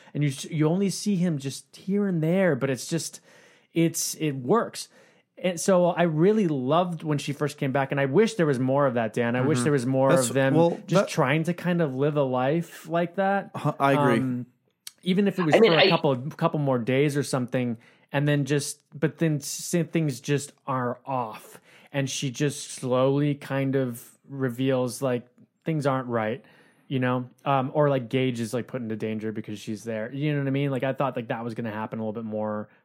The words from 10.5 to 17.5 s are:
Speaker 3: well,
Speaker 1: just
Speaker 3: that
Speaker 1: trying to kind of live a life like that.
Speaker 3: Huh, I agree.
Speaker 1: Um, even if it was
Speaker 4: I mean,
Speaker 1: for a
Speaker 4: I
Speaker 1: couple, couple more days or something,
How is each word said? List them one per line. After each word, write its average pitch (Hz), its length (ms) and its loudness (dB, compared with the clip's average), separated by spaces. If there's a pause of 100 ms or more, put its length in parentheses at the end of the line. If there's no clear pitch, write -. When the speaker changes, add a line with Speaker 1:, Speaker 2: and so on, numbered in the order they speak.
Speaker 3:
well, 170 340 4
Speaker 1:
just 180 140 4
Speaker 3:
that - 60 -2
Speaker 1:
trying 156 360 2
to 170 100 -2
kind 175 260 -2
of 143 140 0
live 147 220 0
a 147 80 2
life 135 640 -2
like 170 280 -2
that. 196 380 0
Speaker 3:
Huh, 147 240 -2
I 139 140 4
agree. 139 240 4
Speaker 1:
Um, 123 300 -2 (580)
even 190 240 2
if 185 100 -2
it 180 60 0
was 156 100 4
Speaker 4:
I 190 60 6
mean, 220 100 8
Speaker 1:
for 160 80 4
a - 40 6
Speaker 4:
I 392 80 6
Speaker 1:
couple, 165 260 2
couple 156 420 -2
more 135 220 2
days 135 360 2
or 147 60 0
something, 123 560 -2 (320)